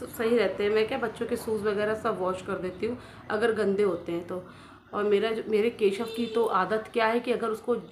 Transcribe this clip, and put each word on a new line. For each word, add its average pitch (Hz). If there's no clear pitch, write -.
सही 233
रहते 196
हैं। 208
मैं 220
क्या 269
बच्चों 233
के 240
shoes 220
वगैरह 214
सब 214
wash 185
कर 190
देती 180
हूँ 247
अगर 220
गंदे 202
होते 175
हैं 170
तो। 180
और 208
मेरा 208
जो, 220
मेरे 214
केशव 220
की 233
तो 226
आदत 196
क्या 226
है 233
कि 247
अगर 226
उसको 220